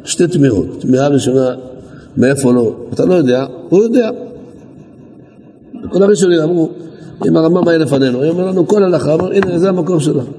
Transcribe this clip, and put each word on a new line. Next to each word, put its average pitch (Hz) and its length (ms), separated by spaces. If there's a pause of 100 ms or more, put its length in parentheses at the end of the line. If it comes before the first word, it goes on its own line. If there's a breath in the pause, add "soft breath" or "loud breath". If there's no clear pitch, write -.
שתי - 220
תמיהות. 135 400 (140)
תמיהה 127 280
ראשונה, 131 460 (600 loud breath)
מאיפה 127 360
לא? 117 200 (200)
אתה - 120
לא 180 100
יודע, 131 320 (220)
הוא 185 140
יודע. 226 280 (1800)
כל 185 100
הראשונים 180 380
אמרו, 160 300 (560 loud breath)
אם 165 100
הרמב"ם 170 320
היה 165 100
לפנינו, 135 400
הוא 151 120
אומר 180 160
לנו 185 220
כל 202 140
הלכה, 156 320
אמר, 180 180
"הנה, 185 260
זה 185 100
המקום 180 320
שלה." 151 220 (160)